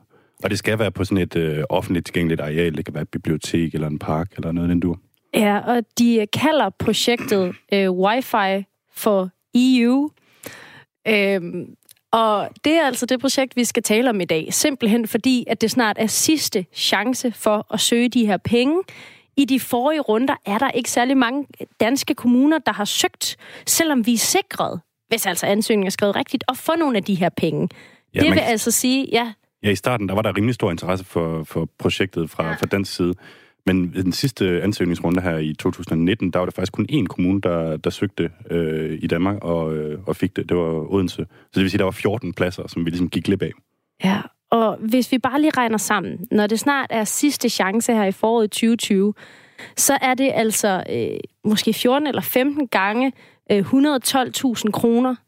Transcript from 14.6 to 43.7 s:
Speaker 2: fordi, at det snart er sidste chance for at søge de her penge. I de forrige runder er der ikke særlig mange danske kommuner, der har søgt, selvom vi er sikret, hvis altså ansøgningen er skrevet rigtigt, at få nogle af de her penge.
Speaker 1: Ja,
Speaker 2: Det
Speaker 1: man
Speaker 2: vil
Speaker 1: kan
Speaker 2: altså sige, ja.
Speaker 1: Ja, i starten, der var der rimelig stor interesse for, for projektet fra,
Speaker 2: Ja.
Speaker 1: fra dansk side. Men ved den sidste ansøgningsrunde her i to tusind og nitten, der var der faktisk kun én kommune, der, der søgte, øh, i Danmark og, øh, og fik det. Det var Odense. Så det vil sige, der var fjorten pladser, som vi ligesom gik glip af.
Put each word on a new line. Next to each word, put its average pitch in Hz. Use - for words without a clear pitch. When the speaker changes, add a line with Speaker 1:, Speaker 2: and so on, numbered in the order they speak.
Speaker 2:
fordi, 247
at -
det 226
snart 220
er 220
sidste -
chance 226
for 208
at 214
søge 240
de 233
her 196
penge. 254
I 277
de 262
forrige 285
runder 240
er 208
der 269
ikke 247
særlig 262
mange 262
danske 269
kommuner, 262
der 220
har 208
søgt, -
selvom 285
vi 240
er 226
sikret, -
hvis 226
altså 180
ansøgningen 202
er 196
skrevet 202
rigtigt, -
at 262
få -
nogle 285
af 190
de 196
her 175
penge. 160
Speaker 1:
Ja, -
Speaker 2:
Det 311
Speaker 1:
man 311
Speaker 2:
vil -
Speaker 1:
kan 247
Speaker 2:
altså 226
sige, 254
ja. 233
Speaker 1:
Ja, 104
i 98
starten, 104
der 95
var 104
der 98
rimelig 117
stor 98
interesse 90
for, 82
for 80
projektet 85
fra, 80
Speaker 2:
Ja. 80
Speaker 1:
fra -
dansk 98
side. 87
Men 92
ved 92
den 90
sidste 92
ansøgningsrunde 87
her 85
i 78
to 92
tusind -
og 82
nitten, 87
der 90
var 90
der 90
faktisk 92
kun 107
én 139
kommune, 92
der, 82
der 87
søgte, 87
øh, 80
i 82
Danmark 90
og, 82
øh, 76
og 78
fik -
det. 80
Det 87
var 80
Odense. 95
Så 85
det 95
vil 95
sige, 98
der 98
var 95
fjorten 98
pladser, -
som 85
vi 82
ligesom 85
gik 87
glip 95
af. -